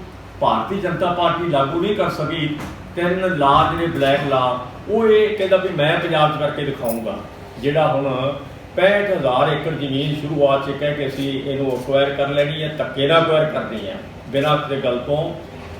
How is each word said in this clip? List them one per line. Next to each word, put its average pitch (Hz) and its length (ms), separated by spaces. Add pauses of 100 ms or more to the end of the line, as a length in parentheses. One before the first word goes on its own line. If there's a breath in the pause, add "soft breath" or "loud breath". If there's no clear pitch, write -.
(400)
ਭਾਰਤੀ - 400
ਜਨਤਾ 175 340
ਪਾਰਟੀ 170 360
ਲਾਗੂ 143 320
ਨਹੀਂ 208 140
ਕਰ 170 140
ਸਕੀ, 151 480 (380)
ਤਿੰਨ 180 420
ਲਾਅ 151 340
ਜਿਹੜੇ 165 160
ਬਲੈਕ 139 320 (100)
ਲਾਅ, 135 420 (200)
ਉਹ 226 160
ਇਹ 214 300
ਕਹਿੰਦਾ 190 200
ਵੀ 185 120
ਮੈਂ 160 300
ਪੰਜਾਬ 151 360
'ਚ - 40
ਕਰਕੇ 147 260
ਦਿਖਾਊਂਗਾ। 113 520 (440)
ਜਿਹੜਾ 147 320
ਹੁਣ 139 400 (420)
ਪੈਂਹਠ 202 360
ਹਜ਼ਾਰ 139 420
ਏਕੜ 160 180
ਜ਼ਮੀਨ 139 440
ਸ਼ੁਰੂਆਤ 143 520
'ਚ 139 40
ਕਹਿ 147 220
ਕੇ 143 140
ਅਸੀਂ 135 360
ਇਹਨੂੰ 135 360
ਅਕਵਾਇਰ 139 300
ਕਰ 139 180
ਲੈਣੀ 147 360
ਹੈ, 151 140
ਧੱਕੇ 135 300
ਨਾਲ 165 140
ਅਕਵਾਇਰ 156 240
ਕਰਨੀ 107 420
ਹੈ, 92 100 (320)
ਬਿਨਾਂ 143 280
ਕਿਸੇ 139 240
ਗੱਲ 120 160
ਤੋਂ 151 360 (460)